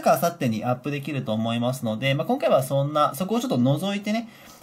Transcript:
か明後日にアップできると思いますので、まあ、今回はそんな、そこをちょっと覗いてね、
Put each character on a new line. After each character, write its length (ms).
か 220
明 60
後 180
日 20
に 160
ア 80
ッ 40
プ 140
で 120
き 100
る 100
と 120
思 200
い 60
ま 140
す 100
の 140
で、 160
ま 100
あ、 20
今 120
回 100
は 140
そ 200
ん 120
な、 200
そ 120
こ 80
を 60
ち 40
ょ 40
っ 20
と 80
覗 360
い 60
て 140
ね、 160